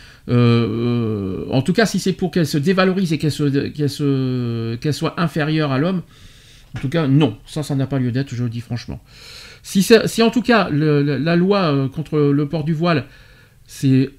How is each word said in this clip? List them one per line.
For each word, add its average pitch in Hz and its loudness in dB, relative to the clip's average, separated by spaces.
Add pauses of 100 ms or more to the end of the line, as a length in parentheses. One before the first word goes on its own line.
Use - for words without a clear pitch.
(300)
Euh, 117 0
euh, - -8
en 131 2
tout 180 0
cas, 226 2
si - -2
c'est 185 -2
pour 185 -4
qu'elle 175 0
se 156 -2
dévalorise 185 0
et 156 -2
qu'elle 156 -2
se, 139 0
qu'elle 147 -4
se, 127 -4
qu'elle 143 -4
soit - -4
inférieure 156 -2
à 131 -2
l'homme, 175 -2 (760)
en - -10
tout 135 -4
cas, 160 0
non. 135 4 (100)
Ça, 156 -6
ça 143 -4
n'a 135 -2
pas 139 -2
lieu 123 -2
d'être, 135 -4
je 120 -4
le 120 -2
dis 117 -8
franchement. - -10 (640)
Si - 0
c'est, 214 6
si 190 -2
en 226 4
tout 226 0
cas, 214 2
le, 147 2
le, 143 0
la 160 0
loi, 190 4 (140)
euh, 139 0
contre 151 -4
le 143 2
port 151 -4
du 165 0
voile, 160 0 (600)
c'est 131 2